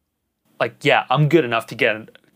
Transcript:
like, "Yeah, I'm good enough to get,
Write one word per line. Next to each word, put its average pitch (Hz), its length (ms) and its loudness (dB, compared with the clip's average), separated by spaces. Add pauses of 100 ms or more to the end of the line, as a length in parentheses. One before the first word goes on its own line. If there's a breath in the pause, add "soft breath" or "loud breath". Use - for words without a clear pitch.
(600)
like, 127 140 -4 (100)
"Yeah, 127 240 2
I'm 147 180 2
good 160 160 4
enough 117 240 -4
to 117 80 -14
get, 113 420 -4 (180)